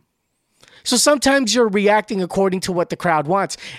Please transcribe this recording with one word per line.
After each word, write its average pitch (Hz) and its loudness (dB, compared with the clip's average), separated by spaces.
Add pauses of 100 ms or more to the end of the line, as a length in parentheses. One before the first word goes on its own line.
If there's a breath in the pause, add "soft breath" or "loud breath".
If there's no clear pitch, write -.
(840 soft breath)
So - -2
sometimes 269 2
you're 240 4
reacting 208 0
according 190 -2
to - -6
what 175 -2
the 170 -6
crowd 156 0
wants. 185 -2 (200 loud breath)